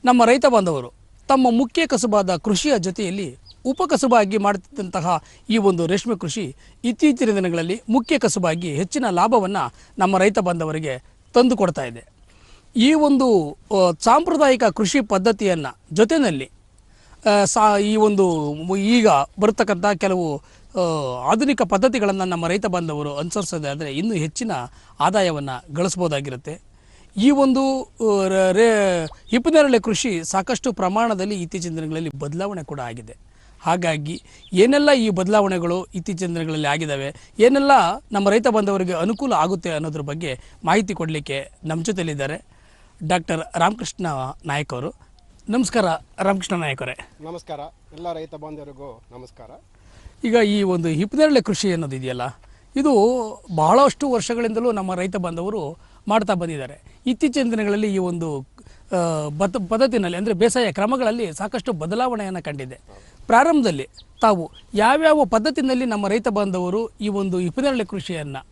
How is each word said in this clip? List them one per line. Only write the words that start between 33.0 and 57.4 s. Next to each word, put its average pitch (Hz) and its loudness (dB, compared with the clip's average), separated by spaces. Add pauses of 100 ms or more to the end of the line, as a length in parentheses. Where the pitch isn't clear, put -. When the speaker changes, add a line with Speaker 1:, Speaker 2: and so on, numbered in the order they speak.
Speaker 1:
ಹಾಗಾಗಿ 160 -2 (300)
ಏನೆಲ್ಲ 277 4
ಈ 226 2
ಬದಲಾವಣೆಗಳು 185 0
ಇತ್ತೀಚಿನ 175 -6
ದಿನಗಳಲ್ಲಿ 156 -4
ಆಗಿದ್ದಾವೆ, 143 -4
ಏನೆಲ್ಲ 277 4 (420)
ನಮ್ಮ 202 2
ರೈತ 220 4
ಬಾಂಧವರಿಗೆ 196 0
ಅನುಕೂಲ 214 -2
ಆಗುತ್ತೆ 175 0
ಅನ್ನೋದ್ರ 156 -6
ಬಗ್ಗೆ 147 -8 (240)
ಮಾಹಿತಿ 190 0
ಕೊಡಲಿಕ್ಕೆ 151 -8 (140)
ನಮ್ಮ 165 -6
ಜೊತೆಲಿದ್ದಾರೆ 160 -6 (600)
ಡಾಕ್ಟರ್ 165 -2 (160)
ರಾಮಕೃಷ್ಣ 185 -2 (400)
ನಾಯಕ್ 147 -6
ಅವರು. 139 -8 (540)
ನಮಸ್ಕಾರ 226 0 (340)
ರಾಮಕೃಷ್ಣ 190 -2
ನಾಯಕ್ 143 -4
ಅವರೇ. 127 -12 (120)
Speaker 2:
ನಮಸ್ಕಾರ 160 -14 (340)
ಎಲ್ಲ 170 -10
ರೈತ 160 -12
ಬಾಂಧವರಿಗೂ 143 -16 (100)
ನಮಸ್ಕಾರ. 123 -20 (760)
Speaker 1:
ಈಗ 226 0
ಈ 208 4
ಒಂದು 175 0
ಹಿಪ್ಪನೇರಳೆ 247 2
ಕೃಷಿ 190 -2
ಅನ್ನೋದು 151 -4
ಇದೆಯಲ್ಲ, 127 -6 (540)
ಇದು 277 2 (640)
ಬಹಳಷ್ಟು 254 4
ವರ್ಷಗಳಿಂದಲೂ 233 -2
ನಮ್ಮ 190 -4
ರೈತ 185 -4
ಬಾಂಧವರು 175 -6 (300)
ಮಾಡ್ತಾ 214 2
ಬಂದಿದ್ದಾರೆ. 151 -10
ಇತ್ತೀಚಿನ 254 0